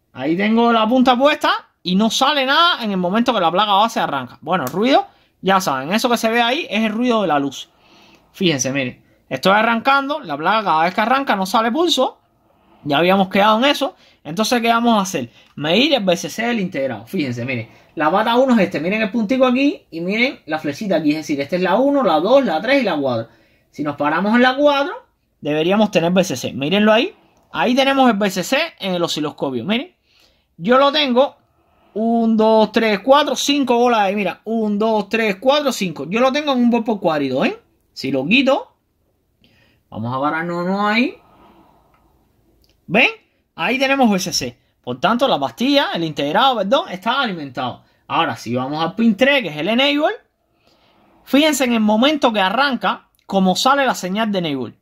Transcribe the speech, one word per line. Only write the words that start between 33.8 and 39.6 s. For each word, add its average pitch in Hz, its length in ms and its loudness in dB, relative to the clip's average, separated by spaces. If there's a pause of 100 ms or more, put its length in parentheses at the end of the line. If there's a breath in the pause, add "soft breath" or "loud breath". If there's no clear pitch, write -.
ahí. 196 160 0
Mira, 185 280 -4
un, 214 340 -2
dos, 214 300 0
tres, 220 320 0
cuatro, 285 300 2
cinco. 156 380 -6
Yo 202 100 -2
lo 262 140 2
tengo 294 200 -2
en 254 60 0
un 240 120 4
vuelco 226 280 0
cuadrito, 147 460 0
¿eh? 403 160 -2 (320)
Si - 180 -8
lo 135 160 -2
quito, 262 500 0 (1120 soft breath)